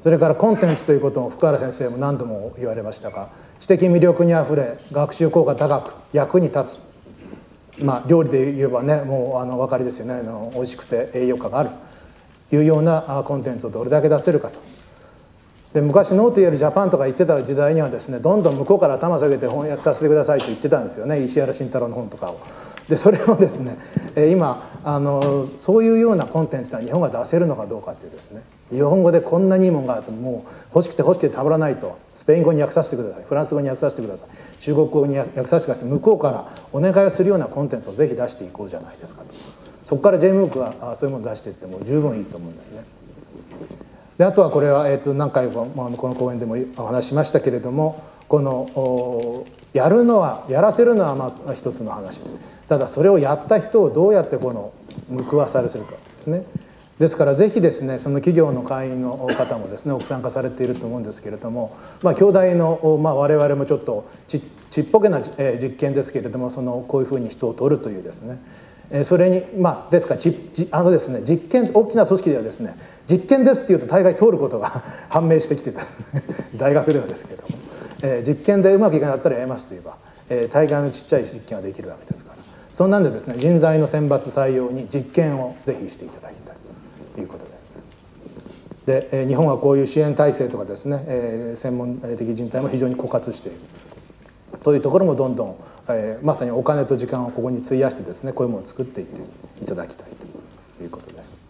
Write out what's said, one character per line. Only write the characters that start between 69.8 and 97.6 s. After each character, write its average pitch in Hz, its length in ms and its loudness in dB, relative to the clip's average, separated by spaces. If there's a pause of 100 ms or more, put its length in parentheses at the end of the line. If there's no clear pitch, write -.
あ、 - 40 -2
で 170 100 4
す - 60 -6
か - 60 -2
ら、 - 60 -4
ち-、 165 120 2 (220)
じ-、 - 180 -4
あ 160 120 0
の 180 80 6
で 160 80 4
す - 80 -6
ね、 120 200 -6
実 170 240 0
験、 247 220 2
大 214 140 6
き 226 100 -2
な 208 80 6
組 190 140 2
織 175 100 0
で 139 80 2
は 113 60 -4
で 110 80 -8
す - 80 -20
ね、 117 160 -8 (340)
実 185 200 2
験 269 140 6
で 262 120 8
す - 80 -6
っ - 40 -10
て 190 60 6
い - 20 8
う - 40 0
と - 80 -8
大 185 160 4
概 180 120 4
通 220 160 6
る 175 60 0
こ 139 120 -2
と 113 100 -4
が 104 100 -4
<laughs> - 140 -10 (260)
判 165 180 2
明 160 120 6
し 156 80 -4
て 151 80 0
き 147 80 -12
て 120 80 -6
で - 100 -12
す - 180 -16 (140)
ね、 143 100 -4 (160)
<laughs> - 180 -14
大 139 160 2
学 151 200 2
で 143 60 2
は - 80 -6
で - 80 -10
す - 100 -18
け - 100 -16
ど - 80 -18
も、 - 40 -20 (540)
え 127 220 -2
ー、 123 40 -2
実 147 180 -2
験 202 160 4
で 190 120 8
う 196 60 6
ま 214 100 6
く 156 60 2
い 147 40 4
か 147 80 0
な 139 60 0
か 131 60 -2
っ - 20 -8
た 170 80 2
ら 131 60 0
や 120 60 -4
め 131 60 -6
ま 127 120 -6
す - 60 -18
と - 60 -20
言 90 80 -16
え - 60 -20
ば、 85 100 -16 (340)
え 120 200 0
ー、 - 40 -12
大 151 140 4
概 143 140 0
の 139 100 -2
ち - 100 -14
っ - 60 -20
ち 156 80 2
ゃ 135 40 4
い 113 40 -2
実 113 180 -12
験 107 160 -12
は 92 40 -12
で 98 120 -10
き - 80 -14
る 92 80 -12
わ 82 100 -16
け - 100 -20
で - 60 -6
す - 80 -20
か - 80 -20
ら。 - 60 -20 (360)
そ 185 140 2
ん - 20 4
な 202 100 4
ん 190 40 4
で 135 80 2
で 107 80 -8
す - 80 -12
ね、 120 100 -8
人 165 220 4
材 160 180 4
の 151 100 2
選 151 220 0
抜 139 100 2 (120)
採 135 240 0
用 123 160 -2
に 123 200 -8
実 135 120 -4 (100)
験 151 280 2
を 123 220 -8
ぜ - 160 -4
ひ 101 140 -12
し - 60 -20
て - 60 -16
い 117 40 -18
た - 180 -20
だ - 60 -18
き - 80 -20
た - 120 -20
い - 20 -20 (580)
と 110 80 -12
い - 20 -8
う 90 40 -12
こ - 100 -18
と - 80 -18
で - 60 -20
す - 100 -20
ね。 - 60 -20 (1200)
で、 135 240 0
え 135 120 -2
ー、 127 40 -2
日 135 80 0
本 156 100 2
は 135 120 2
こ 139 140 2
う 139 60 6
い 139 60 2
う 135 40 -2
支 151 120 -2
援 147 160 2
体 147 180 4
制 127 140 -4
と 120 100 -8
か 101 80 -8
で 101 100 -10
す - 100 -16
ね、 139 220 -4
え 117 480 -6
ー、 - 40 -18
専 123 180 -6
門 123 200 -8
的 117 360 -6
人 113 160 -6
材 127 120 -4
も 139 80 -4
非 131 100 -4
常 127 80 0
に 127 80 -2
枯 123 120 -6
渇 117 240 -4
し - 100 -14
て - 80 -12
い - 20 -14
る - 60 -18 (1080)
と 151 100 4
い 143 40 4
う - 40 0
と 143 80 0
こ 170 100 4
ろ 190 60 2
も 156 80 2
ど 131 140 0
ん 123 80 -4
ど 113 100 -4
ん、 95 100 -12 (340)
え 110 320 -4
ー、 143 40 -6
ま 151 80 2
さ 135 120 -4
に 120 60 -4
お 123 120 -2
金 147 220 0
と 131 120 0
時 120 100 -6
間 123 200 -6
を 120 40 -10
こ 117 120 -8
こ 127 80 -4
に 123 100 -6